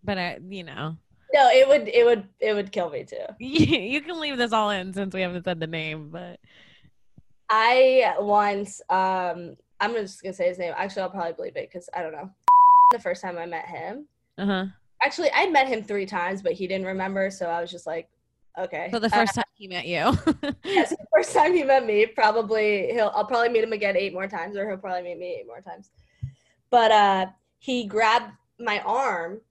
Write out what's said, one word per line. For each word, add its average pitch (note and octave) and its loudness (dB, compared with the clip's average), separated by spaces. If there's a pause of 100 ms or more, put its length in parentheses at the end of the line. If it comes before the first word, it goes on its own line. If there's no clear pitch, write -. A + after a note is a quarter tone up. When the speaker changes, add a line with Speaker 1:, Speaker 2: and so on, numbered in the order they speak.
Speaker 1:
but G3 -6
I, F3 -6
you F#3+ -14
know. D#3 -10 (360)
Speaker 2:
No, C#4 8
it C4 8
would, C4+ 4
it A#3 4
would, A#3 2 (120)
it G#3+ 0
would G3+ -4
kill F3 -4
me C#3+ -10
too. - -12
Speaker 1:
<laughs> - -16
You, D#4 2
you B3 -4
can E4 -10
leave D4 -6
this A#3+ 0
all G#3+ 0
in F#3+ -6
since G3 -6
we F#3+ -4
haven't F3 -6
said F3+ -4
the D#3+ -6
name, D#3 -8
but F3 -16 (1080)
Speaker 2:
I A#3+ 4
once, G#3 0
um, F#3 -2 (240)
I'm G#3+ -2
just G3+ -6
gonna F#3 -8
say F#3 0
his F3+ -8
name. F3 -6
Actually, F#3+ -6
I'll F#3 -4
probably F3 -8 (180)
bleep - -14
it - -10
'cause F3+ -16
I F3+ -6
don't D#3+ -8
know. D#3 -14 (640)
The - 2
first F#3+ -6
time F3+ -8
I E3+ -8
met E3+ -8
him. F#3 -12 (300)
Speaker 1:
Uh-huh. G3 -2 (340)
Speaker 2:
Actually, C#4+ 0
I F4+ 2
met C#4 2
him A3+ -4
three G3+ -6
times, F#3+ -6
but F3 -2
he F#3+ -6
didn't F#3+ -4
remember, F#3+ -4
so F#3+ -8
I E3+ -4
was F3 -8
just F3 -16
like, E3 -8 (480)
"Okay." F3+ -8
Speaker 1:
So A#3 -4
the A3 -6
Speaker 2:
Uh, - -2
Speaker 1:
first G#3 0
time A#3 -4 (120)
he G3+ -20
met F3+ -8
you. F3 0
<laughs> - -2
Speaker 2:
yes, F#4 0
the D#4+ -8 (160)
first - 2
time D#4 4
he E4+ 2
met C4+ 4
me, G#3+ 2
probably G#3+ 0
he'll, A3 0
I'll G#3 0
probably A#3 2
meet A3+ 2
him A3+ -4
again G3+ 0
eight F#3+ -2
more F#3+ -6
times, G3 -10
or G3+ -6
he'll G3 -6
probably F#3 -8
meet F3 -10
me F3 -10
eight G#2 -16
more A#2 -20
times. F#3+ -20 (800)
But, A3+ 6
uh, G3+ 4 (340)
he B3 -4
grabbed A3 0 (260)
my A3 -4
arm G#3 -4